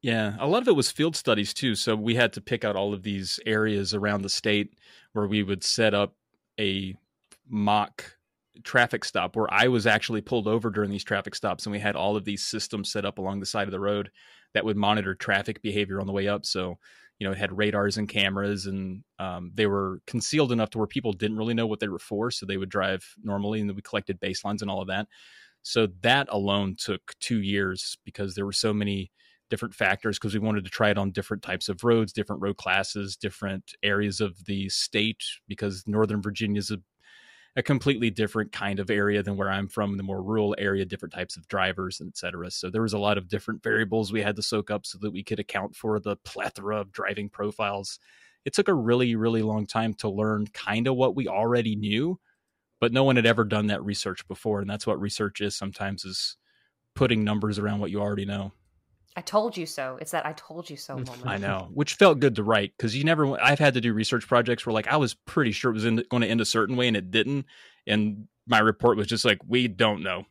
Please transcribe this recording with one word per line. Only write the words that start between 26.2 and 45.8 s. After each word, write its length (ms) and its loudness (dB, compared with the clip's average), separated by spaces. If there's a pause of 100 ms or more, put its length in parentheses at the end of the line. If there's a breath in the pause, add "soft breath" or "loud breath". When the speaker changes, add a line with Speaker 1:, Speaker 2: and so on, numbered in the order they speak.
Speaker 1:
alone 480 0
took 420 -8
two 220 -2
years 640 -2
because 320 -8
there 100 -4
were 60 -6
so 220 0
many 380 -2 (380 soft breath)
different 260 -6
factors, 420 0
'cause 160 -4
we 60 0
wanted 260 0
to 60 -12
try 180 4
it 80 4
on 140 0
different 320 -6
types 260 -6
of 140 -6
roads, 300 4
different 280 -4
road 160 -2
classes, 580 -2
different 580 -6 (100)
areas 360 2
of 260 -4
the 240 -2
state, 540 -2 (240)
because 380 -6
Northern 360 2
Virginia 380 -2
is 120 -6
a, 100 -6 (760 loud breath)
a 60 2
completely 480 2
different 420 0
kind 280 -4
of 100 -4
area 320 2
than 160 -2
where 140 0
I'm 160 -2
from, 300 -2
the 40 -6
more 220 -4
rural 340 0
area, 280 0
different 280 -10
types 240 -8
of 100 -20
drivers, 560 -2
et 140 -12
cetera. 320 -8
So 220 -8
there 100 0
was 120 2
a 40 0
lot 220 2
of 80 -10
different 340 -4
variables 500 2
we 120 0
had 140 0
to 40 -6
soak 300 -2
up 160 -4
so 120 -12
that 120 -4
we 120 -8
could 160 -4
account 360 -6
for 240 0